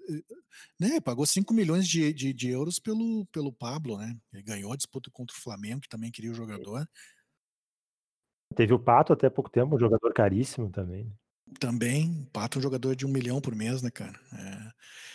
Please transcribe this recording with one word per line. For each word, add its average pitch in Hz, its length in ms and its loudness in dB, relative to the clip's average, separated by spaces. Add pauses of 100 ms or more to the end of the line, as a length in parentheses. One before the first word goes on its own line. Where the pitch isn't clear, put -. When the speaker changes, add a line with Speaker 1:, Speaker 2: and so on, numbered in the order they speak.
Speaker 1:
eh, - 40 -4
eh, 302 100 -8 (560)
né, 269 220 2
pagou 131 240 0
cinco 202 300 2
milhões 180 320 4
de, 156 260 2
de, 135 200 -2
de 123 160 -4
euros 147 280 -2
pelo, 220 540 -2
pelo 143 200 -4
Pablo, 123 460 -6
né, 113 180 -8 (160)
ele 98 120 -16
ganhou 104 280 -8
a 135 60 -6
disputa - 320 -8
contra - 260 -14
o - 60 -14
Flamengo, 110 400 -8
que - 80 -18
também 113 220 -10
queria 113 200 -10
o 113 40 -8
Speaker 2:
Sim. 117 60 -10
Speaker 1:
jogador. 113 460 -8 (1700)
Speaker 2:
Teve 113 180 6
o 120 60 6
Pato 123 340 6
até 139 160 4
pouco - 200 -4
tempo, 139 260 2
um 117 40 4
jogador 113 340 4
caríssimo 107 560 2
também, 92 360 -8
né. 107 60 -10 (480)
Speaker 1:
Também, 135 640 0
o - 80 -10
Pato 110 260 -4
é - 20 0
um - 20 -2
jogador 131 340 0
de 131 100 -6
um 139 40 0
milhão 127 300 0
por 123 160 -4
mês, 120 260 -2
né, 120 80 -2
cara, - 300 -12 (140)
é. 98 380 -12 (440)